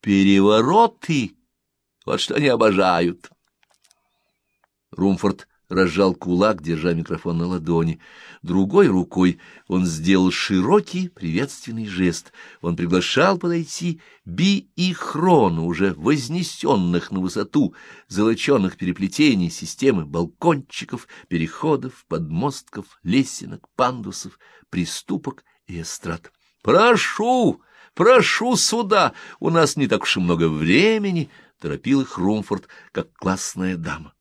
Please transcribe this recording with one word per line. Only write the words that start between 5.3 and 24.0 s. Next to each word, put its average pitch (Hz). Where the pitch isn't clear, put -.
разжал 92
кулак, 90
держа 82
микрофон 82
на 85
ладони. 82
Другой 98
рукой 92
он 92
сделал 90
широкий 175
приветственный 113
жест. 90
Он 85
приглашал 92
подойти 170
Би 190
и 180
Хрону, 131
уже 87
вознесённых 117
на 95
высоту, 98
золочёных 107
переплетений 92
системы 98
балкончиков, 120
переходов, 127
подмостков, 82
лесенок, -
пандусов, 117